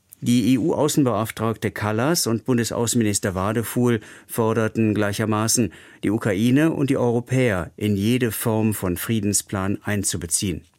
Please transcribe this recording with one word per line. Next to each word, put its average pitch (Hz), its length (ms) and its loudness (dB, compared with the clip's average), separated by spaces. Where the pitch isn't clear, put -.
Die 123 320 4
E-U-Außenbeauftragte 113 1160 0
Kallas 113 560 0
und 113 200 -2
Bundesaußenminister 113 880 0
Wadefuhl 113 680 0
forderten 110 680 0
gleichermaßen, 107 800 0
die - 80 0
Ukraine 120 640 2
und 139 160 -2
die 135 80 2
Europäer 120 800 0
in 104 200 0
jede 113 360 0
Form 110 400 0
von 90 240 -2
Friedensplan 101 880 -2
einzubeziehen. 95 800 -4